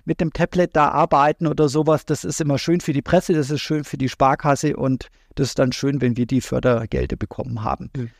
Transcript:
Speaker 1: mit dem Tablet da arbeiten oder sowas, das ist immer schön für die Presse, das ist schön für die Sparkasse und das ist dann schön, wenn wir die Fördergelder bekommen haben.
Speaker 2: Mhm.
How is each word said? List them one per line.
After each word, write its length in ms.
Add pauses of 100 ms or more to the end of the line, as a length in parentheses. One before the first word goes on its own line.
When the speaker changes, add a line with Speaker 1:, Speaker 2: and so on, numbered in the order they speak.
Speaker 1:
mit 160
dem 120
Tablet 420
da 160
arbeiten 560
oder 220
sowas, 380
das 180
ist 160
immer 180
schön 220
für 120
die 100
Presse, 300
das 180
ist 100
schön 240
für 140
die 100
Sparkasse 680
und 320 (260)
das 140
ist 100
dann 140
schön, 280
wenn 160
wir 100
die 140
Fördergelder 760
bekommen 480
haben. 320
Speaker 2:
Mhm. 240